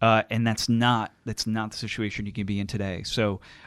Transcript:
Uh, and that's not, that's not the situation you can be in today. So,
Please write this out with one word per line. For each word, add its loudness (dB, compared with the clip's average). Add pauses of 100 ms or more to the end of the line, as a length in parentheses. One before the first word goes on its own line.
Uh, 6
and 2
that's 0
not, 2 (120)
that's -4
not -2
the -14
situation -4
you -8
can -4
be -2
in -2
today. -4
So, 0 (280)